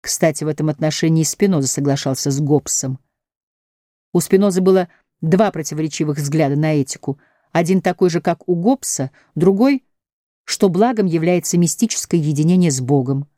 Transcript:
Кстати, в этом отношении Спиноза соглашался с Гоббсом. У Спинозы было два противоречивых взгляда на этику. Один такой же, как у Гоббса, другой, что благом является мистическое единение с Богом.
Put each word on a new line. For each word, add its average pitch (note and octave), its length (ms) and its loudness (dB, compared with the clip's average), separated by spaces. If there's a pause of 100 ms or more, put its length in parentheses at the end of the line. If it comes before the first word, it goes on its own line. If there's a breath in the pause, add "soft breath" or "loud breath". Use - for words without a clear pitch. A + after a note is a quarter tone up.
Кстати, - 440 -2
в D3+ 40 -2
этом D#3 220 -2
отношении D#3+ 520 0
Спиноза D#3 460 0
соглашался C#3+ 600 -2
с C#3 100 -2
Гоббсом. C#3 580 -2 (1120)
У F3+ 60 2
Спинозы F#3+ 420 2
было F#3 280 2 (320 soft breath)
два F#3 320 2
противоречивых D3+ 680 -4
взгляда C#3+ 380 0
на D#3 180 0
этику. C#3 460 -4 (320)
Один F3 300 2
такой F3+ 280 0
же, E3+ 100 -2
как - 280 -4
у F3+ 60 2
Гоббса, F3 560 -2 (240 soft breath)
другой, G3+ 500 2 (600)
что - 240 0
благом G#3+ 380 2
является E3+ 520 0
мистическое - 640 -2
единение D#3 500 2
с B2+ 100 -4
Богом. C3+ 580 0